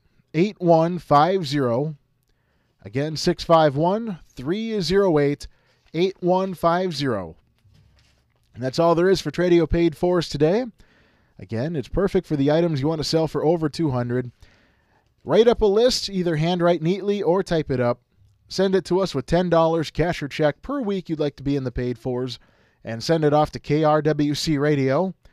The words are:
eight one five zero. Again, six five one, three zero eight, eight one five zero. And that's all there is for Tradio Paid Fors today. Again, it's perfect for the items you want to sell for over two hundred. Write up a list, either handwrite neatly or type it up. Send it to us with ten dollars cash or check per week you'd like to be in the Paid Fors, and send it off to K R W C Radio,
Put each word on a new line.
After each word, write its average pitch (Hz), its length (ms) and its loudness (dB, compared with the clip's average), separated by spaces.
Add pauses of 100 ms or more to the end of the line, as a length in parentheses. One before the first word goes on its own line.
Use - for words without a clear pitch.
(340)
eight 180 260 0
one 170 380 4
five 156 480 2
zero. 135 480 -2 (880)
Again, 143 340 -6
six - 280 -2
five 160 320 4
one, 190 420 -2 (160)
three 208 460 -6
zero 180 380 2
eight, 143 280 0 (480)
eight 180 260 -2
one 185 340 0
five 170 420 0
zero. 107 400 -4 (1200)
And 117 80 -12
that's 131 160 -4
all 170 160 4
there 175 160 4
is 185 100 2
for 151 100 -6
Tradio 170 380 2
Paid 170 280 0
Fors 180 320 0
today. 165 360 0 (720)
Again, 120 380 -6
it's 127 120 -6
perfect 185 380 -2
for 156 100 -2
the 139 140 2
items 160 300 2
you 143 80 0
want 160 120 -2
to 143 40 -6
sell 160 240 0
for 143 160 -4
over 156 240 2
two 156 220 -2
hundred. 123 420 -4 (920)
Write 220 240 4
up 233 120 2
a 220 60 4
list, 220 420 2
either 175 280 -2
handwrite 170 440 2
neatly 202 420 -2
or 180 200 0
type 160 280 -4
it 127 100 -2
up. 120 200 0 (480)
Send 190 260 0
it 180 120 -2
to 180 140 0
us 185 140 -4
with 135 120 -6
ten 175 240 0
dollars 165 400 2
cash 151 320 -4
or 143 60 -8
check 151 340 -2
per 285 180 -6
week 202 280 -4
you'd 156 120 -6
like 147 160 -4
to 135 60 -18
be 139 140 -2
in 135 80 -4
the 123 60 -4
Paid 123 280 -6
Fors, 127 400 -8 (440)
and 113 200 -10
send 165 220 0
it 147 100 4
off 151 180 2
to 120 60 -12
K 151 260 -2
R 151 160 4
W 147 340 0
C 151 240 -2
Radio, 147 560 0 (180)